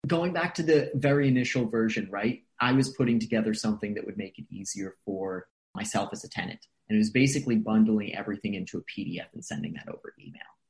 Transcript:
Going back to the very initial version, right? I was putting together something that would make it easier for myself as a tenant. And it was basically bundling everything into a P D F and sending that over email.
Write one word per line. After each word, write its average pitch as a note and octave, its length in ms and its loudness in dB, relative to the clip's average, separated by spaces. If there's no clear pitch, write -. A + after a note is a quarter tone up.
Going E3+ 260 2
back E3+ 220 -2
to E3+ 80 -4
the D3+ 320 4
very C#3+ 340 4
initial B2+ 400 2
version, A2 420 0
right? G#2 320 -2
I B2 120 4
was C3+ 180 4
putting A#2+ 280 2
together A2 360 0
something G#2 400 -2
that G2+ 120 -6
would G2+ 100 -10
make G2 220 -10
it - 120 -14
easier G2 440 -8
for F#2+ 420 -6
myself G2+ 380 -2
as - 120 -10
a - 40 -14
tenant. - 320 -8
And G#2+ 80 2
it - 20 6
was G#2+ 120 4
basically C3+ 460 2
bundling A2 580 2
everything G2+ 400 -6
into F#2 240 -8
a - 40 -8
P - 220 -10
D F2 160 -8
F - 140 -14
and - 100 -16
sending - 300 -8
that - 140 -16
over - 320 -14
email. - 200 -20